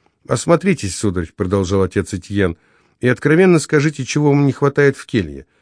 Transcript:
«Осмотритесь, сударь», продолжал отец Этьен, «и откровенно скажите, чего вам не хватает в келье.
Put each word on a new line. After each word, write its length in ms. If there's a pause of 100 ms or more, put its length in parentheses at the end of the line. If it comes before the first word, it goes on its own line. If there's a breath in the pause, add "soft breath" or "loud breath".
(280)
«Осмотритесь, 680
сударь», 400
продолжал 480
отец 300
Этьен, 440 (420)
«и 80
откровенно 500
скажите, 480
чего 240
вам 160
не 60
хватает 440
в 120
келье. 400 (140)